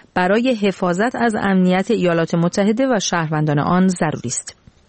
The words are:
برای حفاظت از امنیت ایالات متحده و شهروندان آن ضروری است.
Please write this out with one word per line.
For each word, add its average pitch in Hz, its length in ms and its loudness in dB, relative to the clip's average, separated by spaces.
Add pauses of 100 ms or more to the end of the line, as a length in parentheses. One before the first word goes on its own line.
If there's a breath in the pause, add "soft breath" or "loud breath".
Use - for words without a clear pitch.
(140 loud breath)
برای 220 420 0
حفاظت 196 600 -2
از 233 240 -2
امنیت 185 520 2
ایالات 175 440 0
متحده 202 520 0
و 240 120 2
شهروندان 151 600 -2
آن 180 280 2
ضروری 160 400 -2
است. - 300 -10 (320)